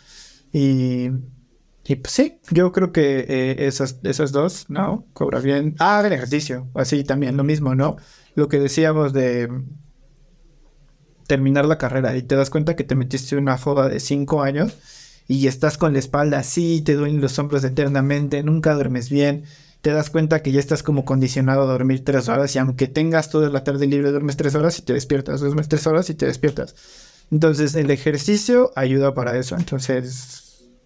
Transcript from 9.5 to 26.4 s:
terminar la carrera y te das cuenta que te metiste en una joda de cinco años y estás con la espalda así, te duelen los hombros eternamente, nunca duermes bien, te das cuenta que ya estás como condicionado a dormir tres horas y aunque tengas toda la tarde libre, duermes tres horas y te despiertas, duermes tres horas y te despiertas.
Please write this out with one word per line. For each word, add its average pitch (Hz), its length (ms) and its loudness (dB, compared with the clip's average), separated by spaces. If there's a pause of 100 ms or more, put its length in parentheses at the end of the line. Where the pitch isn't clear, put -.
terminar 139 380 2
la 156 140 2
carrera 127 380 -2
y 127 60 -4
te 127 140 0
das 135 140 2
cuenta 147 260 0
que 131 80 -2
te 127 100 -2
metiste 127 400 -2
en 143 80 0
una 135 140 0
joda 139 320 0
de 110 120 -4
cinco 143 420 -2
años 143 340 -2 (520)
y 135 180 2
estás 135 320 0
con 160 160 2
la 139 40 2
espalda 143 400 0
así, 165 440 -2
te 151 120 2
duelen 147 260 0
los 135 180 -2
hombros 143 260 -2
eternamente, 139 800 0
nunca 156 320 2
duermes 131 340 -2
bien, 143 360 0 (360)
te 151 100 0
das 147 200 0
cuenta 156 320 2
que 139 100 -2
ya 139 80 4
estás 139 220 -2
como 139 220 0
condicionado 131 580 2
a 135 40 2
dormir 131 380 0
tres 131 240 0
horas 143 260 0
y 139 40 0
aunque 131 300 0
tengas 156 420 0
toda 151 180 2
la 143 160 -2
tarde 139 220 0
libre, 143 240 2
duermes 143 260 -2
tres 147 180 -2
horas 160 240 0
y - 40 -16
te - 100 -2
despiertas, 139 480 -2
duermes 151 280 -2
tres 151 180 0
horas 165 240 2
y 156 40 -6
te 143 120 -2
despiertas. 135 480 -2 (560)